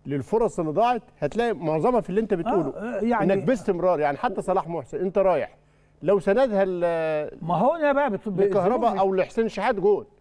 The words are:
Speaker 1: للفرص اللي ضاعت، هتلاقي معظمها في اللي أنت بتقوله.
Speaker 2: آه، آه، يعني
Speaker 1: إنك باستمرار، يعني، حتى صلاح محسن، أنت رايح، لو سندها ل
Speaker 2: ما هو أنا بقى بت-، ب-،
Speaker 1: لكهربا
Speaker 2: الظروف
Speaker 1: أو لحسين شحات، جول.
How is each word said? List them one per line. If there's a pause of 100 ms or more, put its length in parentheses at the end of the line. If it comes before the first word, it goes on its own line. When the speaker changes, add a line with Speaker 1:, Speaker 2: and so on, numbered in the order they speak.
Speaker 1:
للفرص
اللي
ضاعت، (180)
هتلاقي
معظمها
في
اللي
أنت
بتقوله.
Speaker 2:
آه،
آه،
يعني
Speaker 1:
إنك
باستمرار،
يعني،
حتى
صلاح
محسن،
أنت
رايح، (460)
لو
سندها
ل (640)
Speaker 2:
ما
هو
أنا
بقى
بت-،
ب-،
Speaker 1:
لكهربا
Speaker 2:
الظروف
Speaker 1:
أو
لحسين
شحات،
جول. (140)